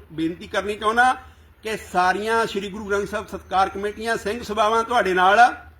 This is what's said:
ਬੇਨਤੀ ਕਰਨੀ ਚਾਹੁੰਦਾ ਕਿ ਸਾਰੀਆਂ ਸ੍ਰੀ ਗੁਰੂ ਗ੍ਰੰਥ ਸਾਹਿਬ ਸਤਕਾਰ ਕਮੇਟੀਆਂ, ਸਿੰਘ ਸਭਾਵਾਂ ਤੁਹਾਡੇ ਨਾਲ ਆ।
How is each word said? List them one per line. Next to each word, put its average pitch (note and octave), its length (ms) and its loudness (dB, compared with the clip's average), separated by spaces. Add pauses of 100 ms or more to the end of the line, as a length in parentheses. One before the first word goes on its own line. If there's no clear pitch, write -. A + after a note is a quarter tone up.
(120)
ਬੇਨਤੀ E3 340 -6
ਕਰਨੀ G3+ 280 -4
ਚਾਹੁੰਦਾ A#3 420 2 (460)
ਕਿ G#3+ 140 -6
ਸਾਰੀਆਂ G3 720 0
ਸ੍ਰੀ G3 220 -6
ਗੁਰੂ G#3 160 -12
ਗ੍ਰੰਥ G3 240 -2
ਸਾਹਿਬ G#3 200 -8
ਸਤਕਾਰ F#3+ 400 -2
ਕਮੇਟੀਆਂ, G#3 480 -4
ਸਿੰਘ A3+ 260 -6
ਸਭਾਵਾਂ A3 420 0
ਤੁਹਾਡੇ A3 300 2
ਨਾਲ F#3+ 260 6
ਆ। - 260 4 (140)